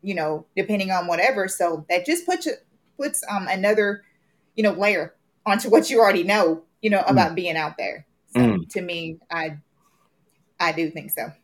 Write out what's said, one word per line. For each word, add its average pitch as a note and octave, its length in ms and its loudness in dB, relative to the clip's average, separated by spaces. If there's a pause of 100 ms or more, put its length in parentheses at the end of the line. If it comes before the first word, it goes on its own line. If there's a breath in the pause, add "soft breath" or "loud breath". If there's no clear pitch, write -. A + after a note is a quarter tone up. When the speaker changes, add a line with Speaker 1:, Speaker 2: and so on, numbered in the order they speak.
Speaker 1:
you F#3+ 120 -6
know, D#3 320 -4 (100)
depending F#3+ 340 -2
on F3+ 160 -2
whatever. F#3+ 400 0
So E3+ 420 -2
that F3+ 180 0
just E4+ 200 -2
puts, E4+ 220 -2 (480)
puts, C#4 340 -6
um, G3 180 -4
another, G3+ 540 0 (540 soft breath)
you A3 80 0
know, G3+ 80 4
layer F#3 420 0 (320)
onto A3 240 0
what A3+ 200 6
you A#3 100 4
already G3 240 6
know, F#3 380 2 (200)
you G#3+ 80 2
know, G3 120 2
Speaker 2:
Mm. F#3 80 2
Speaker 1:
about E3+ 260 4
being E3 200 -4
out D3+ 220 -6
there. - 280 -8 (280)
So B3 60 2
Speaker 2:
Mm. G#3 300 2
Speaker 1:
to G3 100 -6
me, E3+ 380 -8 (120)
I, D#3+ 280 -8 (1000)
I E3+ 140 0
do D#3+ 180 -2
think D#3 200 -14
so. C#3+ 220 -8 (100)